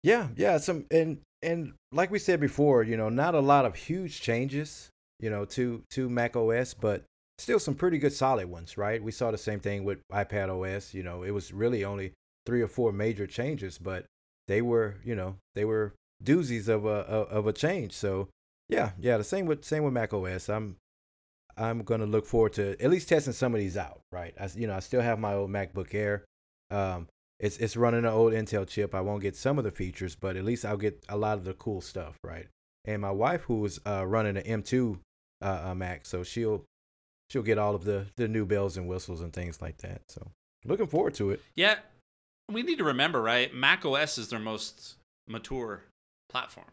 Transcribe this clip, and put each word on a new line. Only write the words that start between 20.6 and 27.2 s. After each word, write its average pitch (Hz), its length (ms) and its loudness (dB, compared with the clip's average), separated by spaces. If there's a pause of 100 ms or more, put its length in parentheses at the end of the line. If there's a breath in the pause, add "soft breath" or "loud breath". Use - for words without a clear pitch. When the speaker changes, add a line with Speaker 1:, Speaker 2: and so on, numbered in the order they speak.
Speaker 1:
I'm 113 280 -2
gonna 113 220 0
look 107 200 2
forward 113 280 4
to 98 180 -2 (100)
at 127 80 4
least 175 180 4
testing 147 260 2
some 123 200 0
of 110 80 2
these 95 160 -4
out, - 220 -8 (120)
right? 87 260 -10
I 101 80 -8
s-, 90 120 -10
you 113 100 -4
know, 98 80 -4
I 95 40 -2
still 123 220 0
have 117 180 2
my 104 160 0
old 98 160 0
MacBook 98 420 -4
Air. 104 320 -2 (460)
Um, 92 360 -2 (320)